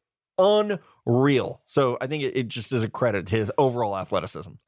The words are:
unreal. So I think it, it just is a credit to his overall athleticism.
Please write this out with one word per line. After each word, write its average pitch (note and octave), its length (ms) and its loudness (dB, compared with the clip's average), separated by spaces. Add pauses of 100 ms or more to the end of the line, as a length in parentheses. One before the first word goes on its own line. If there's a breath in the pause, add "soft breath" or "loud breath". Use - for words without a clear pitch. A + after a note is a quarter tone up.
(380)
unreal. D3+ 1300 2
So B2+ 340 2
I C3 60 -6
think D3 160 -6
it, C3 120 -4
it B2 140 -2
just A2 240 -10
is A#2 100 0
a A2 60 -2
credit G2+ 380 -2
to F#2+ 100 -2
his G#2+ 220 -2
overall A#2+ 400 0
athleticism. F2+ 540 -4 (160)